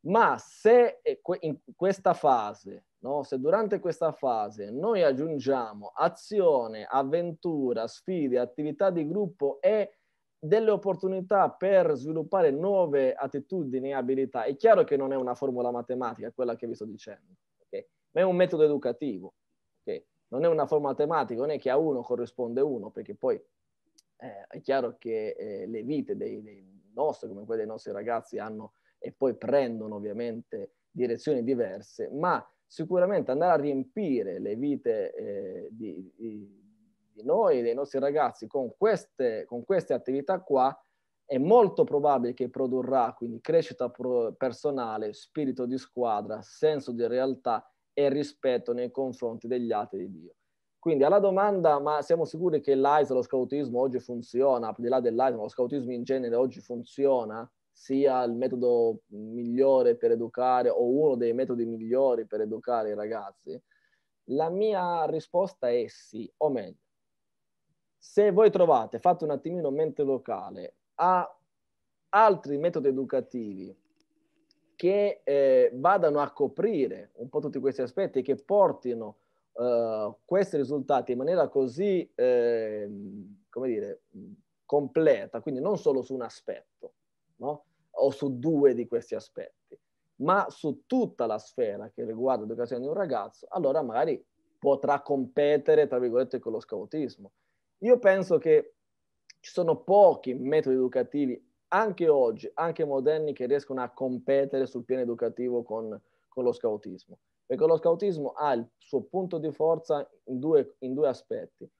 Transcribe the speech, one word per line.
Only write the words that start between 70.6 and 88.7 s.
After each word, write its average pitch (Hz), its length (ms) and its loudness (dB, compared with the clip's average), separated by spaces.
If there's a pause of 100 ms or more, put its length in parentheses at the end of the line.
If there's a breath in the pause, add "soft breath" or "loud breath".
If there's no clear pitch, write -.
a 180 420 2 (720)
altri 196 480 4
metodi 156 300 0
educativi 117 880 -4 (1000)
che, 196 480 2
eh, 131 500 6
vadano 165 460 4
a 143 120 0
coprire 135 840 -2
un 123 140 -12
po' 151 100 -4
tutti 147 200 -6
questi 131 220 -2
aspetti 135 380 -2
e - 20 -2
che 127 140 0
portino, 127 840 0 (360)
eh, 113 640 -2 (100)
questi 185 320 0
risultati 135 540 -2
in 120 60 0
maniera 151 300 0
così, 151 640 0
ehm, 107 1400 -2
come 127 180 -6
dire, 101 340 -4 (640)
completa, 139 760 2
quindi 135 200 -6
non 185 160 -2
solo 135 240 0
su 127 120 -8
un 127 80 -6
aspetto, - 720 -14 (440)
no? 147 280 -8 (340)
O 135 120 4
su 135 260 -4
due 139 380 4